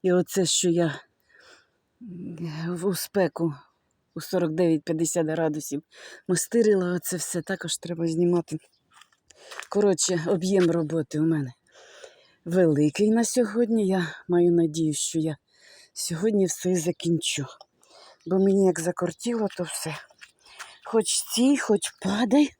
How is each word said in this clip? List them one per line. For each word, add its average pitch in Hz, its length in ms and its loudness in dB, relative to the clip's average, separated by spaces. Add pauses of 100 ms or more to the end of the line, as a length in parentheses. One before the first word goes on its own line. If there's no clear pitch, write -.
І 185 100 2
оце, 180 340 2
що - 240 0
я 165 300 0 (1700)
в, 175 180 -4
у 190 80 0
спеку 170 600 -2 (600)
у 165 60 -10
сорок 170 320 -2
дев'ять-п'ятдесят 165 720 0
градусів 156 560 -4 (460)
мастирила, 185 680 2
оце 180 220 -6
все 165 260 -6
також - 340 -6
треба 165 300 -6
знімати. 170 520 0 (1080)
Коротше, 190 600 0
об'єм 185 420 2
роботи 156 500 -2
у - 20 2
мене 151 300 0 (920)
великий 170 680 4
на 226 140 2
сьогодні. 226 600 0
Я 180 280 0 (140)
маю 175 240 4
надію, 160 420 2
що - 240 -4
я 156 180 -2 (560)
сьогодні 190 540 0
все 180 300 -2
закінчу. 165 680 -2 (800)
Бо 185 120 0
мені 196 280 4
як 170 140 2
закортіло, 185 760 -4
то 180 60 -6
все. 160 340 -8 (880)
Хоч 220 220 0
стій, 262 520 0
хоч - 320 0 (120)
падай 233 580 2